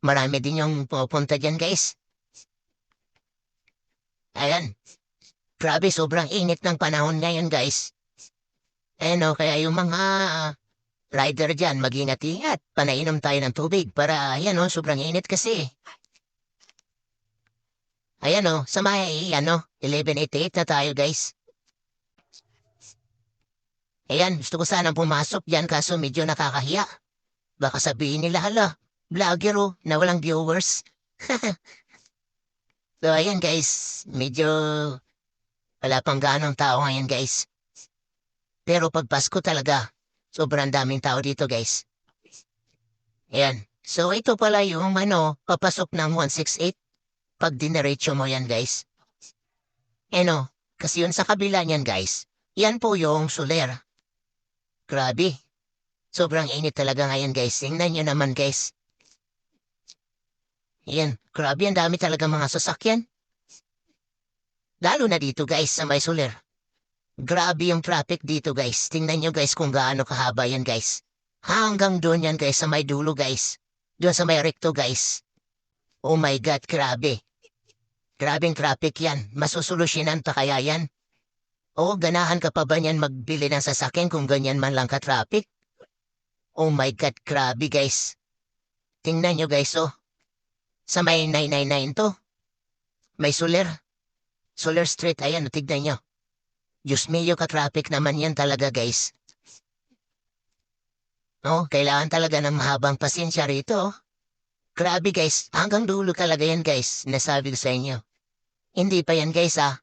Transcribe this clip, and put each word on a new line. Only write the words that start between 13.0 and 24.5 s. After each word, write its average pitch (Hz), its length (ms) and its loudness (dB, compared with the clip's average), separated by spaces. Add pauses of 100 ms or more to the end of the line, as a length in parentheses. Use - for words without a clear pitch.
tayo 143 160 2
ng 131 160 -2
tubig 160 400 0
para, 147 400 0
ayan, 175 240 0
o, 180 80 2
sobrang 151 320 -2
init 160 240 -2
kasi. 196 400 0 (2750)
Ayan, 196 240 4
o, 151 160 0
sa 196 160 -2
may, 190 480 0
ano, 160 320 2 (160)
eleven 147 400 -2
eighty-eight 156 400 -2
na 170 80 0
tayo, 147 240 0
guys. 143 400 -2 (2750)
Ayan, 165 320 0
gusto 165 160 -6